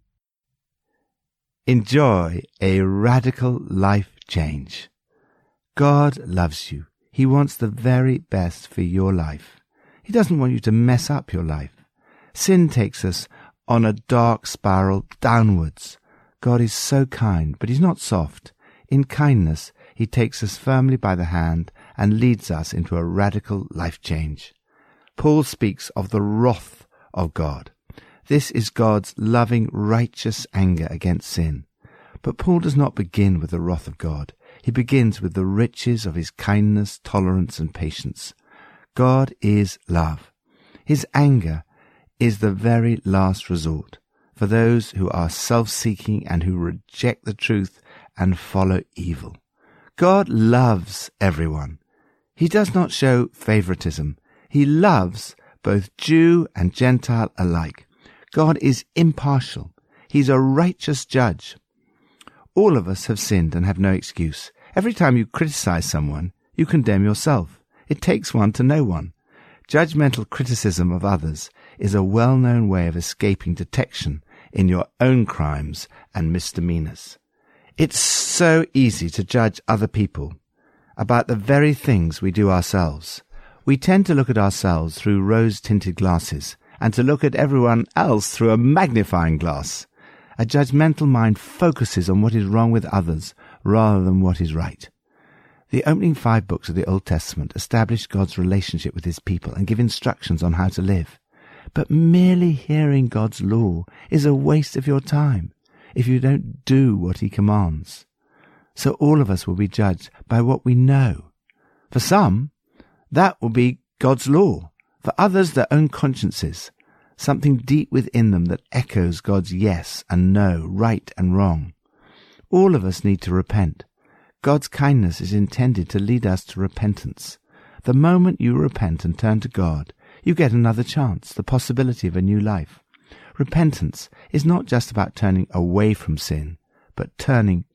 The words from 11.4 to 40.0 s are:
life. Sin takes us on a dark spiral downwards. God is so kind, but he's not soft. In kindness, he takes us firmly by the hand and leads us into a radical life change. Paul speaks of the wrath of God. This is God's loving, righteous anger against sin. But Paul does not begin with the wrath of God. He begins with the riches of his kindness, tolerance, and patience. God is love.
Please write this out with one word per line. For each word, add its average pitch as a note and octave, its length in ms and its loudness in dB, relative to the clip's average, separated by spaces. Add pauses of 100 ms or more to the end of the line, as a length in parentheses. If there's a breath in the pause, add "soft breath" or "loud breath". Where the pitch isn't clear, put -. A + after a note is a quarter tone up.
life. D2+ 420 -8 (500 soft breath)
Sin F3+ 340 4
takes A#2 360 -2
us F2+ 220 -4 (400 loud breath)
on A#2 180 2
a G#2+ 100 0
dark A#2 520 0
spiral F#2+ 600 0 (140)
downwards. G#2+ 800 0 (420 soft breath)
God A#2+ 200 2
is A2+ 120 0
so C3+ 340 0
kind, E2+ 520 -2
but G#2 100 -6
he's C3 120 0
not F3+ 180 2
soft. - 540 -6 (360 soft breath)
In C3+ 160 2
kindness, A2 680 0 (220 soft breath)
he A2+ 120 -4
takes - 360 -2
us G#2 140 -6
firmly C3 400 0
by G2 200 -2
the F2 80 -2
hand E2 480 -2 (240 soft breath)
and G#2+ 240 2
leads A#2+ 300 0
us D#2+ 220 -6
into F2 240 -4
a E2+ 80 -2
radical G2+ 640 -2
life E2+ 300 -8
change. D#2 540 -8 (640 soft breath)
Paul D3+ 260 2
speaks - 540 -6
of G2 140 -6
the G#2 120 0
wrath A2 640 -2 (260 soft breath)
of E2+ 220 -4
God. D2 380 -6 (560 loud breath)
This C#3 220 0
is A2 200 -4
God's G#2+ 460 0
loving, A#2 560 0
righteous A2+ 800 -2
anger F#2 380 0
against E2+ 400 -4
sin. D2+ 340 -4 (580 soft breath)
But - 160 -6
Paul F3+ 220 2
does D#3+ 160 -2
not C#3 180 2
begin G2 460 0
with D#2 100 -6
the E2+ 100 -4
wrath E2+ 260 -4
of D2+ 120 -16
God. D2+ 360 -8 (280 soft breath)
He - 80 -4
begins A#2+ 500 0
with F2+ 140 -6
the F#2+ 120 0
riches A2 600 -2
of D#2+ 100 -6
his E2 140 -6
kindness, G#2 720 0
tolerance, F#2 560 -2
and D#2+ 140 -6
patience. - 600 -10 (600 soft breath)
God C3 460 2
is G#2 380 0 (100)
love. D#2+ 440 -2 (520 soft breath)